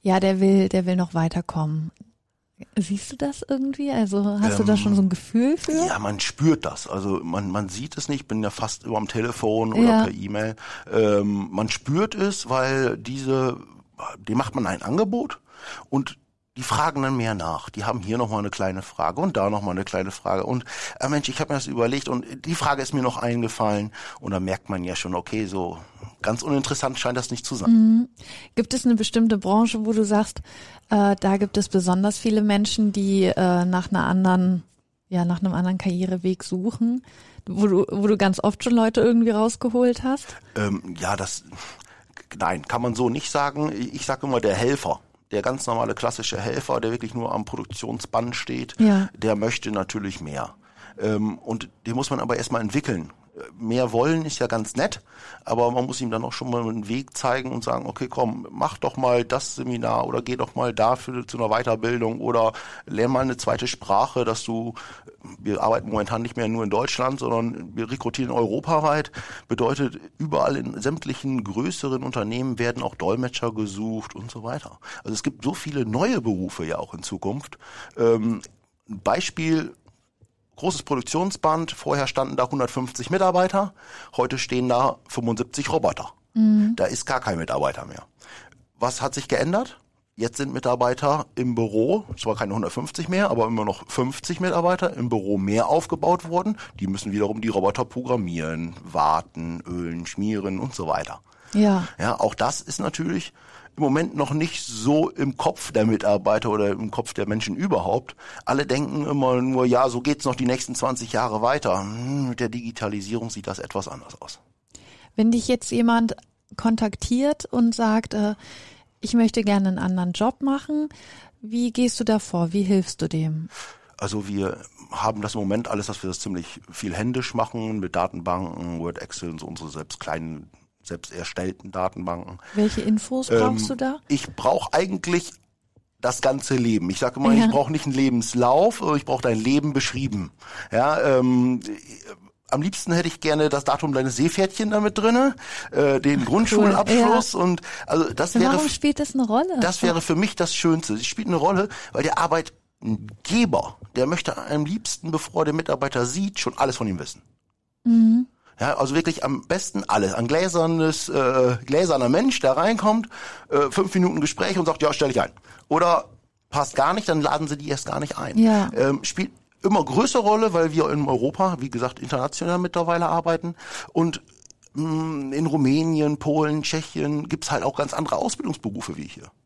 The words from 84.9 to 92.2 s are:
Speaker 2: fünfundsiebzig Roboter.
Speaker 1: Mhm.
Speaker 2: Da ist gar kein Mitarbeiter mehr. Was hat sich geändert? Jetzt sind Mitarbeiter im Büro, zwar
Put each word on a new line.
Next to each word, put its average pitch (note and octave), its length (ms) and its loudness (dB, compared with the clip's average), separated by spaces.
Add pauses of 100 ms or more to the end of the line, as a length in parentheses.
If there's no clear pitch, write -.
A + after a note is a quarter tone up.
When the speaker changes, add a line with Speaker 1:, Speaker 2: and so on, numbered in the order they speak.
Speaker 2:
fünfundsiebzig A#2 600 -2
Roboter. - 440 0 (200)
Speaker 1:
Mhm. G#3+ 440 6
Speaker 2:
Da F#2 80 2
ist A#2 200 -4
gar C3 140 0
kein F#2 180 -2
Mitarbeiter C2+ 480 -2
mehr. - 180 -16 (760)
Was B2+ 220 -2
hat C3 140 -4
sich C#3+ 120 -8
geändert? F#3+ 540 0 (340)
Jetzt A2+ 220 -4
sind C3+ 160 -4
Mitarbeiter B2+ 720 0 (100)
im B2 200 0
Büro, A#2 500 2 (120)
zwar A2 200 -2